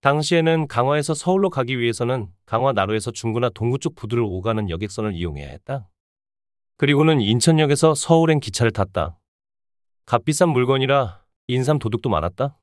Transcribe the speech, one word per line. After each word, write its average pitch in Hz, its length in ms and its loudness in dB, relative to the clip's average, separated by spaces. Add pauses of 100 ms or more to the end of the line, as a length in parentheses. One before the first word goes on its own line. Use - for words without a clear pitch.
당시에는 160 640 2
강화에서 143 460 0
서울로 185 360 0
가기 131 300 -4
위해서는 117 480 -2 (180)
강화 127 280 0
나루에서 104 380 -2
중구나 117 360 -2
동구 117 320 -2
쪽 - 160 -6
부두를 117 320 -2
오가는 101 420 -4
여객선을 101 440 -6
이용해야 78 380 -6
했다. 127 380 -10 (880)
그리고는 147 460 2
인천역에서 147 760 4
서울행 165 460 2
기차를 113 300 0
탔다. 90 460 -4 (880)
값비싼 151 440 2
물건이라 131 760 0 (240)
인삼 127 300 0
도둑도 117 320 -4
많았다. 95 540 -2